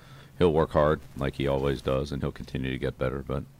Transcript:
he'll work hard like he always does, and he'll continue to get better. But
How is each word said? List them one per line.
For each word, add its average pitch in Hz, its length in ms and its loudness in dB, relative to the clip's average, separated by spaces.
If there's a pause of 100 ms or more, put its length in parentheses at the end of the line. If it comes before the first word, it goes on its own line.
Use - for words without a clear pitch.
(360)
he'll 87 160 4
work 78 200 2
hard 76 280 4 (160)
like 67 200 -2
he 69 100 -2
always 69 340 0
does, 67 320 -2
and 69 80 -6
he'll 71 120 -4
continue 65 380 -6
to 65 80 -4
get 64 200 -6
better. 67 280 -4
But 67 180 -4 (160)